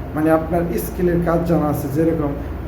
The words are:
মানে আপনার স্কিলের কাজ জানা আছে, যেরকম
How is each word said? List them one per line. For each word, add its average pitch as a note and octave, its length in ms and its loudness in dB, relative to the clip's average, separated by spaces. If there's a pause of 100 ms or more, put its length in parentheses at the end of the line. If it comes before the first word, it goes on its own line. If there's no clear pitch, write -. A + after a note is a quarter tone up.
(120)
মানে D#3 160 0 (100)
আপনার E3+ 240 0 (220)
স্কিলের F3 340 0 (100)
কাজ E3 120 2 (100)
জানা D#3+ 220 2
আছে, C#3 140 -2 (100)
যেরকম D#3 360 2 (360)